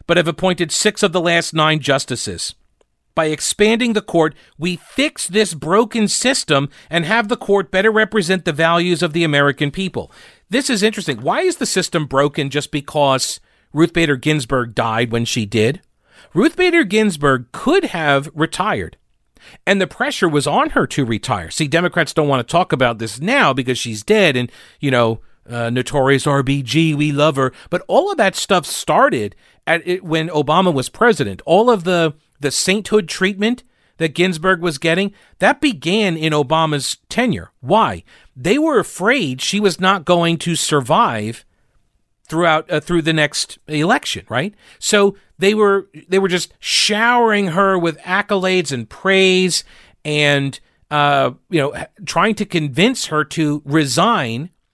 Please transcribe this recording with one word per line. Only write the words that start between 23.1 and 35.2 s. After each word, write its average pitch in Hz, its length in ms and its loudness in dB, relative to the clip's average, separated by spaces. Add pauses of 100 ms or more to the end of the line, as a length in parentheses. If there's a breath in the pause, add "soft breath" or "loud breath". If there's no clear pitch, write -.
now 202 320 0
because 127 260 -2
she's 107 240 -8
dead 190 340 2
and, 123 140 -4 (300 loud breath)
you 143 100 -2
know, 117 300 2 (280)
uh, 117 220 -4
notorious 131 560 2
R 139 160 2
B 139 200 -2
G, 151 320 0
we 151 180 0
love 147 240 2
her. 135 160 0 (180 loud breath)
But 180 180 -4
all 311 220 2
of 359 80 -4
that 190 180 0
stuff 180 300 0
started 156 680 0 (320 soft breath)
at 165 200 -2
it, 180 180 -4
when 160 240 -2
Obama 165 440 2
was 131 160 -2
president. 143 580 0
All 202 240 4
of 196 140 0
the, 170 300 0 (260)
the 139 100 -2
sainthood 196 580 0
treatment 233 540 -2 (360)
that 160 160 -2
Ginsburg 180 460 0
was 160 180 -2
getting, 185 340 0 (260 soft breath)